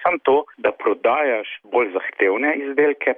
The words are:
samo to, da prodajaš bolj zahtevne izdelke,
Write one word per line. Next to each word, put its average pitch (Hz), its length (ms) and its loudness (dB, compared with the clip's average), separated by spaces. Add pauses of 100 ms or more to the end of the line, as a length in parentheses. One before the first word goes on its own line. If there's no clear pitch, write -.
samo 175 200 0
to, 143 220 4 (140)
da - 140 0
prodajaš 117 760 0 (240)
bolj 107 200 0
zahtevne 101 640 0
izdelke, 139 600 0